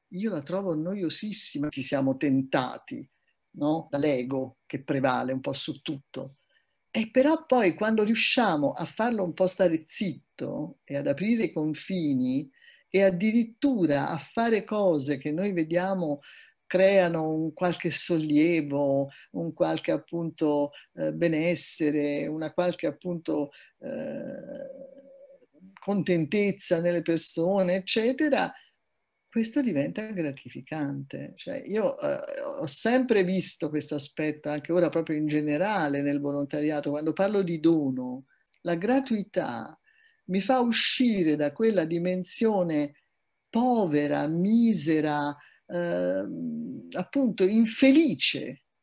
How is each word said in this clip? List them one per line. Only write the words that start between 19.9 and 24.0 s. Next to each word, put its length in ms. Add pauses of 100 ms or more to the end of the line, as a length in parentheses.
appunto, 840 (220)
eh, 180
benessere, 1120
una 260
qualche 340
appunto, 640 (280)
eh, 1080 (920)